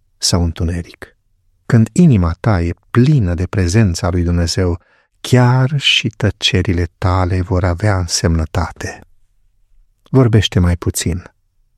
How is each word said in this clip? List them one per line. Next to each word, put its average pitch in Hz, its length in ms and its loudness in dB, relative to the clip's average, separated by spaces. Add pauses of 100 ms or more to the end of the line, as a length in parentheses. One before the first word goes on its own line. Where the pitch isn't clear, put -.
(180)
sau - 240 -2
întuneric. 85 720 -8 (500)
Când 113 260 2
inima 107 480 2
ta 95 220 0
e 85 120 -2 (160)
plină 120 440 2
de 87 120 -4
prezența 92 640 0
lui 90 120 0
Dumnezeu, 87 580 -2 (400)
chiar 127 580 2
și - 300 0
tăcerile 92 800 -2 (100)
tale 92 420 0
vor 92 240 -2
avea 95 340 0
însemnătate. - 1000 -4 (1120)
Vorbește 113 480 2
mai 87 180 2
puțin, - 560 -6 (460)